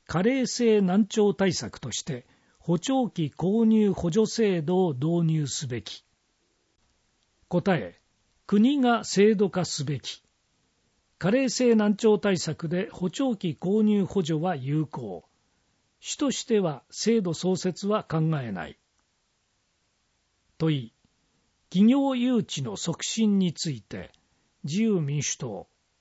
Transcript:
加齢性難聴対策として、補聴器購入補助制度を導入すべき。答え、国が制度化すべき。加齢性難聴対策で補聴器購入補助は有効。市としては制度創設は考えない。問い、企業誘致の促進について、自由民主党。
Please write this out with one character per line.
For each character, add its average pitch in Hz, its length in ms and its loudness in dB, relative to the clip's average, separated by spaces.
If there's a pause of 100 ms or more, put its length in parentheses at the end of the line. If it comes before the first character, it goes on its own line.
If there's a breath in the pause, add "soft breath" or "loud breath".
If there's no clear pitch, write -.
加 165 160 -2
齢 254 240 2
性 220 340 2
難 196 260 2
聴 208 280 2
対 190 180 2
策 - 260 -8
と 127 120 -10
し - 120 -8
て、 127 240 -8 (320 soft breath)
補 175 200 -2
聴 262 320 0
器 156 260 -4
購 220 300 2
入 214 260 4
補 170 180 -4
助 220 140 2
制 202 380 0
度 180 240 2
を 156 80 -2
導 160 300 0
入 156 220 0
す 131 200 -8
べ 117 160 -6
き。 - 240 -16 (1400)
答 175 300 0
え、 92 220 -10 (460)
国 233 320 4
が 240 260 2
制 208 300 4
度 196 160 0
化 180 160 -4
す - 180 -6
べ 131 160 -4
き。 - 220 -14 (960)
加 175 120 0
齢 262 200 2
性 240 240 4
難 214 220 2
聴 214 220 4
対 196 200 0
策 156 320 -6
で 180 200 -2
補 180 200 -6
聴 262 260 -2
器 165 240 -6
購 202 220 0
入 208 240 2
補 196 160 -2
助 160 120 -2
は 165 220 -2
有 143 300 -2
効。 98 420 -12 (720)
市 - 160 -10
と 285 140 0
し - 140 -4
て 220 160 2
は 151 300 -2
制 226 300 0
度 175 140 -2
創 185 220 -2
設 185 300 -6
は 208 160 0
考 160 160 -4 (220)
え 120 100 -8
な 85 180 -8
い。 - 100 -20 (1800)
問 160 180 0
い、 123 200 -8 (760)
企 208 180 6
業 269 240 2
誘 247 260 2
致 147 220 -6
の 196 140 -6
促 - 260 -6
進 214 360 2
に 180 160 2
つ - 160 -6
い 120 100 -6
て、 - 320 -14 (500)
自 170 200 -2
由 208 180 2
民 143 220 -2
主 - 140 -6
党。 101 320 -10 (320)